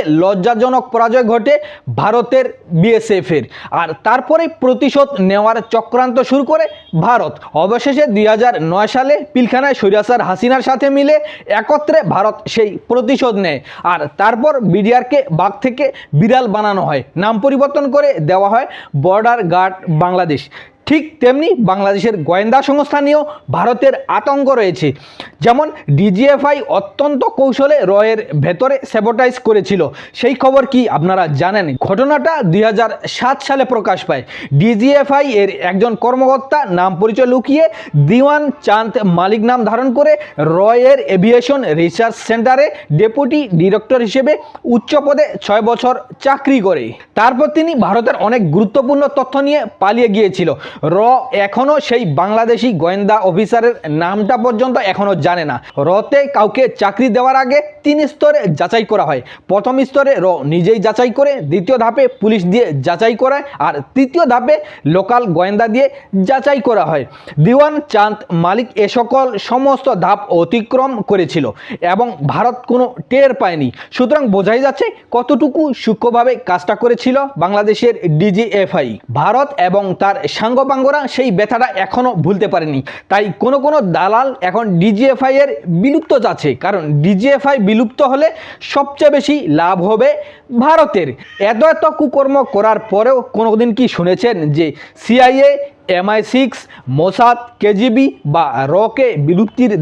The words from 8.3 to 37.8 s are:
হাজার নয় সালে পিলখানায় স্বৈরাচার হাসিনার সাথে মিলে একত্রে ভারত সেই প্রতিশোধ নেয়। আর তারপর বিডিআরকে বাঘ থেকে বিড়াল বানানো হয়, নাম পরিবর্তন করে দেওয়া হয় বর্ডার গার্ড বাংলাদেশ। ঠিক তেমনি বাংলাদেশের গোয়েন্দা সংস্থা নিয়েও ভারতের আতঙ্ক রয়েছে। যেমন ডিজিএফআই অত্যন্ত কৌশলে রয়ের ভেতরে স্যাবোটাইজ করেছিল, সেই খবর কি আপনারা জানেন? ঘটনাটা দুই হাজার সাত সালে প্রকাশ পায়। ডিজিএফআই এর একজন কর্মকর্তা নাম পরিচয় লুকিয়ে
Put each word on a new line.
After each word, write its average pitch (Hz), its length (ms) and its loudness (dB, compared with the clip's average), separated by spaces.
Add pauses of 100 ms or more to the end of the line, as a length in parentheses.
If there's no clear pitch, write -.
হাজার 233 220 2 (180)
নয় 208 240 0
সালে 262 180 2 (200)
পিলখানায় 254 460 0
স্বৈরাচার 208 400 2 (100)
হাসিনার 247 380 0
সাথে 269 200 0 (100)
মিলে 285 180 4 (440)
একত্রে 294 400 2 (140)
ভারত 208 220 0 (180)
সেই 214 160 2 (200)
প্রতিশোধ 240 460 0 (100)
নেয়। 147 140 -2 (320)
আর 170 80 -2 (220)
তারপর 247 320 2 (200)
বিডিআরকে 240 460 2 (200)
বাঘ 196 120 0 (100)
থেকে 262 240 -2 (340)
বিড়াল 254 260 4 (100)
বানানো 208 320 -2
হয়, 143 140 -2 (220)
নাম 220 120 0 (100)
পরিবর্তন 277 380 0 (120)
করে 285 140 2 (200)
দেওয়া 196 240 2
হয় 254 140 0 (360)
বর্ডার 220 360 2 (140)
গার্ড 185 200 0 (300)
বাংলাদেশ। 180 400 0 (440)
ঠিক 294 160 2 (160)
তেমনি 277 300 2 (200)
বাংলাদেশের 196 460 0 (120)
গোয়েন্দা 214 320 2 (100)
সংস্থা 285 360 0
নিয়েও 294 180 2 (320)
ভারতের 240 380 2 (240)
আতঙ্ক 277 300 0 (120)
রয়েছে। 175 280 0 (580)
যেমন 269 220 4 (300)
ডিজিএফআই 269 600 2 (200)
অত্যন্ত 277 440 -2 (160)
কৌশলে 269 400 2 (140)
রয়ের 220 280 2 (240)
ভেতরে 208 320 0 (160)
স্যাবোটাইজ 233 440 0 (120)
করেছিল, 202 340 0 (380)
সেই 254 240 0
খবর 269 200 4 (100)
কি 254 80 4 (160)
আপনারা 185 260 0 (180)
জানেন? 190 240 0 (220)
ঘটনাটা 269 460 0 (180)
দুই 202 180 2
হাজার 220 220 0 (260)
সাত 277 200 0 (100)
সালে 269 180 0
প্রকাশ 214 420 -2
পায়। 135 160 -2 (380)
ডিজিএফআই 277 640 2 (160)
এর 196 80 2 (200)
একজন 196 220 0 (120)
কর্মকর্তা 262 560 0 (200)
নাম 185 120 2 (100)
পরিচয় 226 320 2
লুকিয়ে 285 320 2 (440)